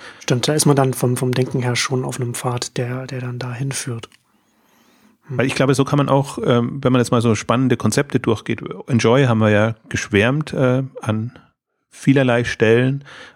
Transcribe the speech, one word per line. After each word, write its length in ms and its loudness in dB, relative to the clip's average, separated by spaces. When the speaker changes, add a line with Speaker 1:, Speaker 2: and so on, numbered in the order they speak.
Speaker 1:
Stimmt, 260 -2
da 60 0
ist 140 2
man 80 4
dann 180 2
vom, 240 -2
vom 160 -2
Denken 280 -2
her 140 -2
schon 300 -4
auf 140 -8
einem 140 -6
Pfad, 440 -6
der, 300 -6
der 140 -10
dann 180 -10
dahin 320 -6
führt. 380 -8
Hm. 100 -6
Speaker 2:
Weil 100 0
ich 80 -4
glaube, 200 2
so 100 2
kann 120 0
man 100 2
auch, 360 0
ähm, 400 0
wenn 80 2
man 100 4
jetzt 100 0
mal 100 2
so 140 2
spannende 420 0
Konzepte 420 0
durchgeht, 420 -2
Enjoy 380 4
haben 140 2
wir 100 4
ja 260 2
geschwärmt, 640 0
äh, 300 2
an 320 -4
vielerlei 520 2
Stellen. 600 2